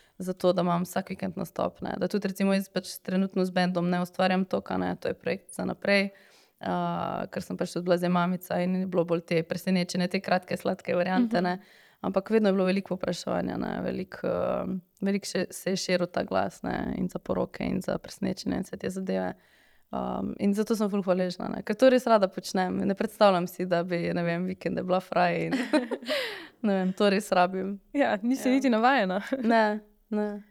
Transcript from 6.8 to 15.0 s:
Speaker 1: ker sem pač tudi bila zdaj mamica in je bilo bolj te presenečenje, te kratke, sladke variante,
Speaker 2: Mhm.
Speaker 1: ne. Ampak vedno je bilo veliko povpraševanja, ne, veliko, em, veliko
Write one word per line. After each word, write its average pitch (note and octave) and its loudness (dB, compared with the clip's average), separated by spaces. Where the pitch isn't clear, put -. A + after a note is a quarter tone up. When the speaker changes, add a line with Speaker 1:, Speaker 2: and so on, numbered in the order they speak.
Speaker 1:
ker F#3+ -8
sem F#3 -8
pač F#3 -4
tudi F3 -4
bila F3 4
zdaj F3 0
mamica F3+ 0
in F3+ 0
je F#3 -2
bilo F3 0
bolj E3+ 0
te E3 0
presenečenje, F3+ 0
te F#3+ -2
kratke, F#3 0
sladke F#3 -4
variante, F#3 2
Speaker 2:
Mhm. F3 4
Speaker 1:
ne. F3+ 0
Ampak F#3+ 0
vedno G#3+ 4
je F#3+ 4
bilo F#3+ 4
veliko F#3+ 0
povpraševanja, F3+ -2
ne, - -4
veliko, F#3+ -4
em, F#3 -4
veliko G3 -2